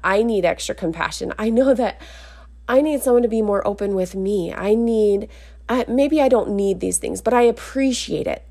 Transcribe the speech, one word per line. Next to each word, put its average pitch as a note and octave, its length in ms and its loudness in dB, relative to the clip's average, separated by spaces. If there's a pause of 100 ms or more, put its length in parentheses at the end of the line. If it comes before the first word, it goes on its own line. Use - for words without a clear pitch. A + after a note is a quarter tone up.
I G3 200 2
need G#3+ 220 0
extra - 300 -4
compassion. E3 600 -6
I G#3+ 120 -2
know C4 240 4
that A3+ 280 -2 (680)
I B3+ 140 4
need D4+ 200 0
someone A#3+ 220 4
to A#3 60 2
be A3 120 0
more G3+ 260 0
open G3+ 280 -2
with F#3 200 -4
me. F#3+ 380 -2
I G3+ 220 0
need, G#3+ 520 2 (400)
I, A#3+ 220 0
maybe C#4 320 2
I C4 80 4
don't A#3 220 2
need G3 280 -2
these F#3 180 -4
things, - 240 -8
but A3+ 120 -2
I A#3+ 80 4
appreciate A#3+ 880 -2
it. - 240 -6